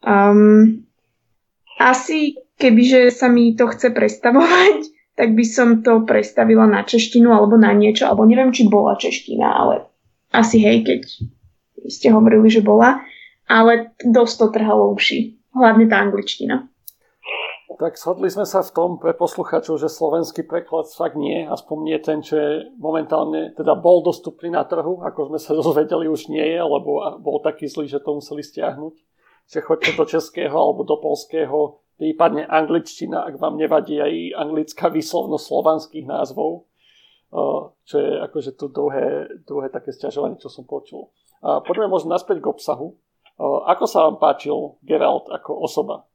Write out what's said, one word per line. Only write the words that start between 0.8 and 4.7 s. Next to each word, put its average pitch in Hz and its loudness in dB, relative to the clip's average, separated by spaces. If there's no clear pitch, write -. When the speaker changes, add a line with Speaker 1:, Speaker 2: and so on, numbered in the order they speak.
Speaker 1:
asi 285 0
kebyže 247 6
sa 247 2
mi 233 4
to 240 4
chce 233 -2
prestavovať, 302 2